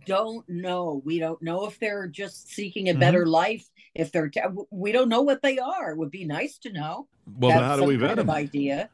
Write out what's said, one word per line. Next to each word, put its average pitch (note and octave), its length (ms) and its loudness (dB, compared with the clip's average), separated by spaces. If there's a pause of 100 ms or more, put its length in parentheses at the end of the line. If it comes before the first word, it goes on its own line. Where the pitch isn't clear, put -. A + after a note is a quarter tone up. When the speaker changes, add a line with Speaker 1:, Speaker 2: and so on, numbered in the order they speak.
Speaker 1:
don't A3 420 -2
know. F3 560 -4
We D#3+ 160 -2
don't D#3+ 200 -4
know E3+ 260 -4
if - 120 -10
they're G3+ 300 -4
just F#3+ 400 -12
seeking G3 400 -6
a F3 40 6
Speaker 2:
Mm-hmm. C#3+ 80 4
Speaker 1:
better E3 260 6
life, F#3 420 2 (260)
if D#3+ 160 -4
they're, D#3 180 0
t-, - 120 -6
w-, G3 300 -4
we G3+ 220 -4
don't B3+ 160 4
know A#3 140 4
what C#4 200 2
they C4+ 160 0
are. C4 340 -4
It D#3 60 -8
would D#3+ 120 -4
be F#3+ 140 -10
nice E3 340 -6
to A3+ 140 -14
know. E3+ 340 -8 (320)
Speaker 2:
Well, B2+ 140 6
Speaker 1:
That's B2+ 100 8
Speaker 3:
how C#3 140 2
do C#3 80 4
we C#3 100 4
Speaker 1:
some A#2 60 2
Speaker 3:
vet B2+ 80 4
Speaker 1:
kind A3 120 0
of A#3 60 2
Speaker 3:
them? D#3 80 0
Speaker 1:
idea. C#3+ 600 -2